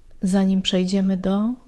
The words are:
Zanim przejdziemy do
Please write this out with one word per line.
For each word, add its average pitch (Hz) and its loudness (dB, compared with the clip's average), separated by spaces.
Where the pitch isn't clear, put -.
Zanim 190 2
przejdziemy 190 0
do 196 -2